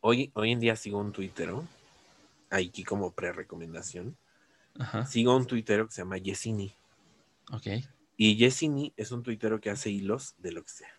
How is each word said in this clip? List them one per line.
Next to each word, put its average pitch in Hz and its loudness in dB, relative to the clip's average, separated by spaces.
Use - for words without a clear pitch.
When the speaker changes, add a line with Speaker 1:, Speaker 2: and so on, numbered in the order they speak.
Speaker 1:
hoy, 123 4
hoy 110 4
en 120 2
día 113 4
sigo 101 -4
un 101 -2
tuitero, 95 -6
aquí 92 -2
como 98 -2
pre-recomendación, 87 -10
Speaker 2:
Ajá. 113 -2
Speaker 1:
sigo 123 6
un 131 4
tuitero 110 2
que - -16
se - -10
llama 95 -6
Yesini. 98 -4
Speaker 2:
Ok. 113 -8
Speaker 1:
Y 107 6
Yesini 139 4
es 107 -8
un 120 -6
tuitero 110 -2
que 104 -4
hace 101 -4
hilos 101 -4
de 85 -10
lo 82 -12
que - -20
sea. - -20